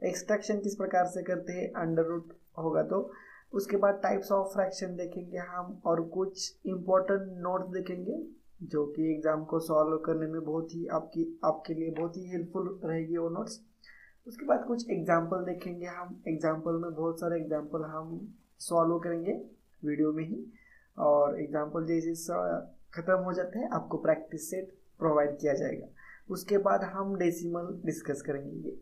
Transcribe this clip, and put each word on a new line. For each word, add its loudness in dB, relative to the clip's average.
extraction 0
किस -2
प्रकार 2
से -4
करते -4
हैं, -4
under 2
root -4
होगा 2
तो। -2
उसके 0
बाद 4
types 0
of 4
fraction -2
देखेंगे -8
हम, -8
और 2
कुछ -4
important 4
नोट्स -2
देखेंगे -4
जो 0
कि 0
exam 2
को 0
solve 4
करने 0
में -4
बहुत -2
ही -6
आपकी, -2
आपके 0
लिए -2
बहुत -2
ही -10
helpful -4
रहेगी 0
वो 0
notes। -6
उसके -12
बाद 4
कुछ -2
example 2
देखेंगे -6
हम, -12
Example 0
में -2
बहुत 0
सारे 0
example -2
हम -8
solve 4
करेंगे -2
video 4
में -2
ही, -6
और 6
example -2
जैसे 2
स-, -2
ख़त्म 2
हो 2
जाते -2
हैं, 0
आपको -2
practice 0
set -6
provide 4
किया 2
जाएगा। -2
उसके 2
बाद 4
हम -2
decimal 0
discuss 0
करेंगे, -4
ये -6